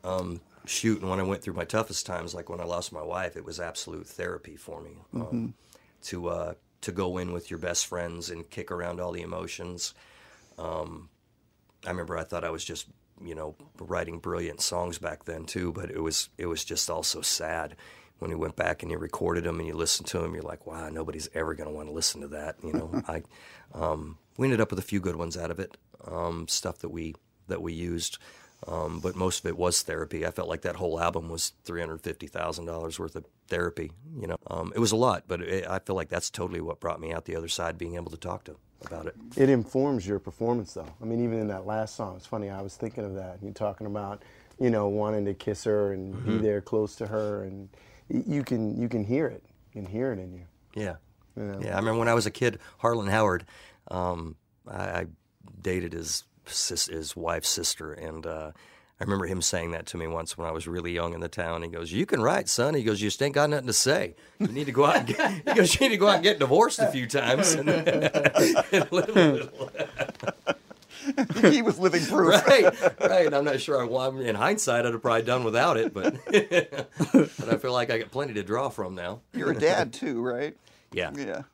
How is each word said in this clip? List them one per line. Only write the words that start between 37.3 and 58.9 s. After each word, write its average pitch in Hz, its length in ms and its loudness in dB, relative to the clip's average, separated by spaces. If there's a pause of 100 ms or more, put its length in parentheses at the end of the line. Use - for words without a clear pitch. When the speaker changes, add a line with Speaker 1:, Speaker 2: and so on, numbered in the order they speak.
Speaker 1:
other 82 120 -6
side, 82 300 -4
being 85 160 -6
able 85 160 -8
to 82 80 -12
talk 92 260 -8
to 78 120 -16 (280)
about 80 220 -10
it. 82 80 -10 (200)
Speaker 3:
It 135 140 8
informs 131 580 2
your 101 120 -2
performance, 113 560 -2
though. 82 140 -12 (120)
I 113 60 -10
mean, 117 180 0
even 113 140 0
in 107 100 -2
that 95 160 -6
last 107 320 -6
song, 95 200 -8
it's 95 100 -18
funny, 104 240 -6
I 98 100 -8
was 98 160 -10
thinking 110 300 -8
of 95 80 -8
that. 92 280 -10
You're 101 120 -10
talking 104 320 -4
about, 101 360 -8 (360)
you 127 100 4
know, 104 200 4
wanting 104 360 0
to 101 80 -2
kiss - 320 -6
her 104 300 2
and 95 180 -8 (140)
be 104 60 0
Speaker 1:
Mm-hmm. 110 100 2
Speaker 3:
there 104 180 2
close 107 360 -2
to 110 100 -6
her, 104 380 -2
and 95 240 -12 (420)
y-, - 160 0
you 143 180 0
can, 110 360 0
you 120 100 0
can 113 140 0
hear 131 220 2
it. - 160 -8 (300)
You 104 100 -10
can 92 80 -10
hear 123 220 -2
it 98 60 -6
in 92 160 -10
you. 90 100 -18 (300)
Speaker 1:
Yeah. 98 220 -6 (400)
Speaker 3:
You 107 80 -6
know? 98 180 -8
Speaker 1:
Yeah, 92 140 -4
I - 20 2
remember 110 200 2
when 117 100 4
I 117 60 6
was 110 120 4
a 101 40 0
kid, 120 280 0 (200)
Harlan 117 300 0
Howard, 98 380 4 (440)
um, 87 460 -4 (320)
I, 98 140 -8
I 90 240 -4 (540)
dated 90 320 -2
his 82 320 -6 (220)
sis-, - 400 -2
his 80 280 -8
wife's 82 360 -2
sister, - 420 -2
and, 80 320 -10
uh, 78 280 -8 (460)